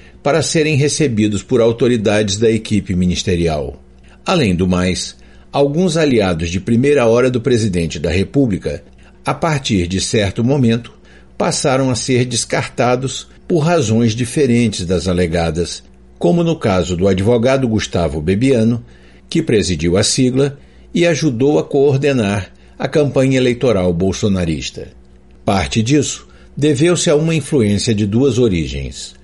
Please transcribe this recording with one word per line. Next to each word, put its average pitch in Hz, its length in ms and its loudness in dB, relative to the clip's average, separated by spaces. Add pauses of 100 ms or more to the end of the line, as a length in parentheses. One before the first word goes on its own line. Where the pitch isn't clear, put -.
(220)
para 147 180 2
serem 156 340 0
recebidos 117 680 0
por 123 180 0
autoridades 107 760 2
da 113 120 2
equipe 107 440 -2
ministerial. 85 880 -2 (420)
Além 123 320 0
do 92 100 0
mais, 90 480 -2 (380)
alguns 147 460 0
aliados 98 500 0
de 87 100 -4
primeira 123 460 2
hora 123 260 4
do 123 80 0
presidente 101 600 0
da 76 120 -4
República, 95 720 -2 (440)
a 135 80 -2
partir 135 520 -2
de 90 140 -2
certo 104 420 -2
momento, 120 480 0 (480)
passaram 135 520 0
a 120 60 0
ser 127 280 0
descartados 127 1000 -4 (220)
por 170 120 0
razões 120 540 2
diferentes 120 720 0
das 90 220 -2
alegadas, 85 760 -2 (340)
como 170 280 2
no 165 100 0
caso 92 400 0
do 92 140 2
advogado 120 580 2
Gustavo 87 540 -2
Bebiano, 113 640 0 (440)
que 165 140 -2
presidiu 87 540 0
a 107 80 2
sigla 131 520 0 (380)
e 170 100 2
ajudou 147 540 0
a 156 60 -2
coordenar 135 880 0 (260)
a - 80 -6
campanha 135 520 0
eleitoral 120 540 0
bolsonarista. 90 960 -2 (560)
Parte 101 380 0
disso 135 460 -2 (280)
deveu-se 156 540 2
a 143 60 4
uma 160 180 0
influência 117 580 0
de 104 140 0
duas 117 320 2
origens. 73 840 -2